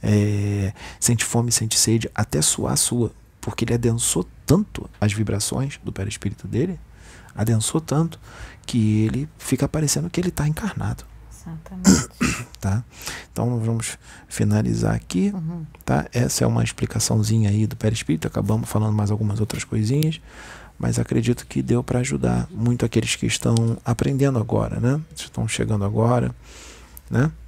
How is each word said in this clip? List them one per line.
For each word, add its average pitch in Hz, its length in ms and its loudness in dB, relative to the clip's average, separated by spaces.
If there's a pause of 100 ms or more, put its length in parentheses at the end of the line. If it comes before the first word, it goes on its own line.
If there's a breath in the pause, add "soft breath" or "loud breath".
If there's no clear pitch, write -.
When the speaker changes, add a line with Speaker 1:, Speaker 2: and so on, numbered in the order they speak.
Speaker 1:
É, 101 680 2 (280 loud breath)
sente 117 240 2
fome, 120 280 0
sente - 260 0
sede, 113 360 2
até 143 280 0
suar, 123 340 0
sua, 120 360 0 (280)
porque - 240 -4
ele 117 100 0
adensou 120 520 0 (200)
tanto - 420 2 (120)
as 101 120 4
vibrações 113 720 -2
do 120 100 -6
perispírito 101 540 -6
dele, 147 320 -2 (560 loud breath)
adensou 113 460 0
tanto 160 400 0 (460 loud breath)
que 107 400 2
ele 135 220 -2 (100)
fica - 300 0
parecendo 151 420 -2
que - 100 -2
ele 175 100 0
tá 147 160 -2
encarnado. 151 580 -4 (280)
Speaker 2:
Exatamente. 180 760 2 (120)
Speaker 1:
<clears throat> - 280 -2 (120)
Tá? 104 220 0 (500 loud breath)
Então, 113 180 -2
nós 117 140 0
vamos 113 340 -2 (300 loud breath)
finalizar 110 640 2
aqui, 185 400 0
Speaker 2:
Uhum. 165 320 -6 (200)
Speaker 1:
tá? 131 280 0
Essa - 300 0
é 123 40 4
uma 117 180 2
explicaçãozinha 110 880 0
aí 107 180 2
do 113 80 -6
perispírito. 110 500 -2
Acabamos 113 420 0
falando 107 280 0
mais 104 160 2
algumas 107 260 0
outras - 240 -2
coisinhas, 139 580 0 (560 loud breath)
mas 117 220 0
acredito 120 480 0
que - 160 -2
deu 120 220 2
pra 123 160 0
ajudar 64 500 0
muito 120 340 0
aqueles 113 300 0
que - 120 -4
estão 117 280 0 (300)
aprendendo 131 560 2
agora, 110 400 0
né? 131 200 2 (140)
Estão - 320 -6
chegando 110 380 0
agora, 120 500 2 (720 loud breath)
né? 139 220 2 (180)